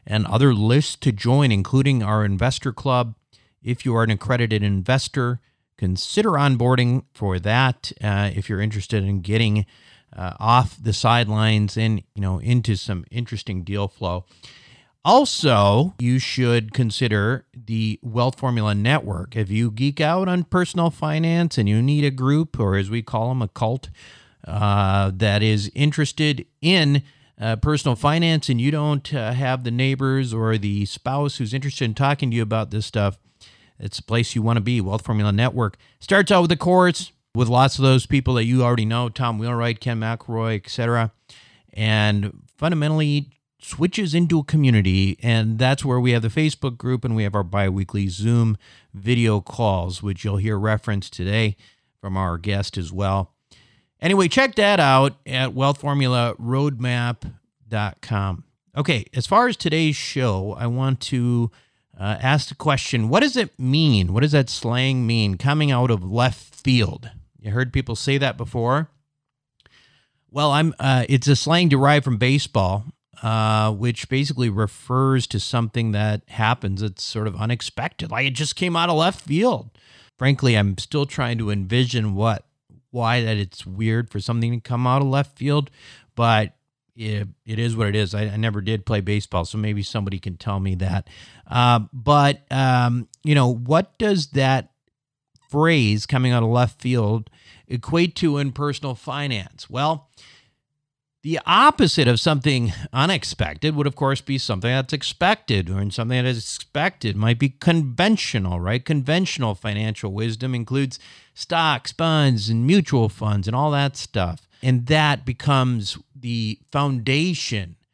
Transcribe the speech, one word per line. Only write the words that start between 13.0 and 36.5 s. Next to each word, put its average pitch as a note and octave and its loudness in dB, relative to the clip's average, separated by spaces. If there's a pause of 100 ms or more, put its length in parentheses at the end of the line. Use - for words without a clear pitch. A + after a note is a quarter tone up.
interesting G#2+ -8
deal G2+ -4
flow. F2+ -6 (800)
Also, C#3+ 4
you B2 2
should A#2+ 0
consider A2+ 0
the A2 -4
Wealth B2 -2
Formula A2+ 0
Network. G#2+ -2
If G2+ -2
you A2+ 0
geek C3+ -2
out F3 0
on F3+ 0
personal F3 0
finance E3 0
and G#2+ 2
you G#2+ 2
need C#3+ 2
a C#3+ 2
group, C3+ 0
or G2 2
as G2 -2
we A2+ -4
call A2+ -4
'em, C3 -2
a G#2 -2
cult, A#2+ -4 (580)
uh, G2 2
that G#2 0
is G#2 2
interested D3 0 (160)
in, D3+ 4 (340)
uh, A2 -2
personal C#3+ 0
finance, D#3+ 2
and A#2+ 0
you C#3 2
don't, D3+ -2
uh, A#2+ -2
have B2+ -2
the A#2+ -4
neighbors C3 0
or A2+ 2
the G2+ -2
spouse C#3 -4
who's A2+ -6
interested C3+ -4
in A2+ 0
talking C#3 0
to A2+ -2
you A#2 0
about A2 -2
this G#2+ -4
stuff, G2+ -2 (580)
it's - -10
a - -14
place A#2 -2
you A2+ -2
wanna A2+ 2
be. A#2+ 0
Wealth G2 -2
Formula G#2 0
Network A#2 0 (220)
starts G3 2
out F3+ 6
with E3 2